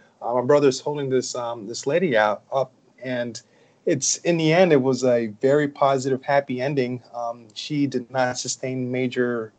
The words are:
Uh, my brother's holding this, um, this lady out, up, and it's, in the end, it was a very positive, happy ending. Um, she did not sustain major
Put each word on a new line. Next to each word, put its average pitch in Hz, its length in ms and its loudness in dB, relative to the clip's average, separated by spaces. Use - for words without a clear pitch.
Uh, 113 100 -2
my 123 80 2
brother's 139 380 4
holding 147 300 -6
this, 127 260 -2
um, 117 320 -8
this 117 180 -10
lady 156 320 2
out, 107 240 2
up, 131 200 -2
and 120 360 -6
it's, - 320 0
in 170 200 0
the 156 140 2
end, 175 220 6
it 135 80 6
was 127 220 0
a 120 240 2
very 143 280 4
positive, 135 560 0
happy 139 360 0
ending. 127 440 -2
Um, 120 400 -8
she 143 320 -4
did 123 240 -4
not 127 300 -2
sustain 131 520 -6
major 123 680 -2